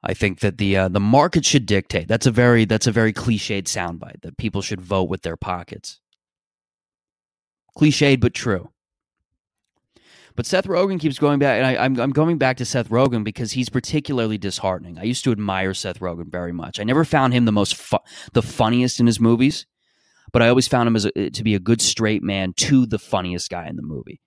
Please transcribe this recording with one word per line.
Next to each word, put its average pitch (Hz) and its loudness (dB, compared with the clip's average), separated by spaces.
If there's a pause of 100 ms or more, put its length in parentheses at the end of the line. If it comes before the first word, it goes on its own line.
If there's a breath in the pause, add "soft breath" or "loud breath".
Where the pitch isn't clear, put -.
I - -4
think 98 -2
that 98 -2
the, 98 2
uh, 92 2
the 95 0
market 139 2
should 135 2
dictate. 95 -2
That's 113 0
a 123 4
very, 117 4
that's 107 0
a 120 2
very 110 2
cliched 107 -4
soundbite, 85 -8
that - -16
people 98 -4
should 95 -8
vote 92 0
with 95 -6
their 82 -8
pockets. - -10 (1800)
Cliched, 143 4
but 117 2
true. 95 -4 (1700 soft breath)
But - -4
Seth - 0
Rogen 185 0
keeps 147 -2
going 147 4
back, 135 2
and 127 2
I, 131 0
I'm, 131 0
I'm 131 0
going 156 2
back 131 0
to 123 -6
Seth 120 -2
Rogen 120 2
because 107 -6
he's 127 -2
particularly 123 -2
disheartening. 92 -4
I 85 -12
used 123 -4
to 123 2
admire 95 -2
Seth 92 -8
Rogen 85 -8
very 87 -6
much. 85 -10
I 104 -6
never 131 2
found 135 2
him 123 4
the 113 4
most 104 0
fu-, - -4 (340 loud breath)
the 120 2
funniest 123 0
in 120 6
his 113 4
movies, 117 2 (680 soft breath)
but 120 2
I 117 6
always 123 4
found 120 2
him 117 2
as 104 0
a, 98 -2
to 110 -8
be 107 2
a 98 0
good 110 2
straight 107 0
man 95 -2
to 131 4
the 107 -4
funniest 90 -4
guy 85 -10
in 80 -12
the 78 -8
movie. 76 -12